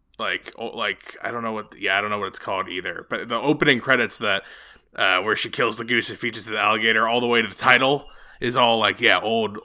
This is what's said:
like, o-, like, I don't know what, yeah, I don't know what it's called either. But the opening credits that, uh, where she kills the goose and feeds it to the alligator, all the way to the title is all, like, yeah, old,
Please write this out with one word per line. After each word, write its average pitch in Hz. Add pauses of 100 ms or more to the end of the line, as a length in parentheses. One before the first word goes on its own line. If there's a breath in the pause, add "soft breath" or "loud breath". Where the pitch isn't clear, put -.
(200)
like, 92
o-, 113 (100)
like, 104
I 110
don't 117
know 113
what, 107
yeah, 95
I 101
don't 104
know 104
what 98
it's 95
called 95
either. 90
But 110
the 120
opening 139
credits 123
that, 101 (520 loud breath)
uh, 95
where 107
she -
kills 113
the 117
goose 113
and 117
feeds 113
it 101
to 110
the 107
alligator, 110
all 120
the 123
way 120
to 110
the 95
title 131 (340 loud breath)
is 123
all, 117
like, 101
yeah, 104
old, 107